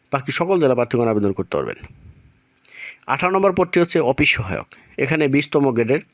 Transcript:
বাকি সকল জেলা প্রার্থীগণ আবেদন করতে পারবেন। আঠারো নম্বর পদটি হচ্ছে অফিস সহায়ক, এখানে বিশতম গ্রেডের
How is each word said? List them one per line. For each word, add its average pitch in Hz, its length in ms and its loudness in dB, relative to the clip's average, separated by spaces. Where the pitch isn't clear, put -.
বাকি 139 200 -4
সকল 180 280 -2
জেলা 131 140 4
প্রার্থীগণ 120 340 0
আবেদন 104 240 0
করতে 92 240 -6
পারবেন। 64 200 -4
আঠারো 180 260 -2
নম্বর 190 200 2
পদটি 180 280 0
হচ্ছে 170 200 2
অফিস 139 280 2
সহায়ক, 92 380 -4
এখানে 151 320 0
বিশতম 143 420 2
গ্রেডের 120 300 0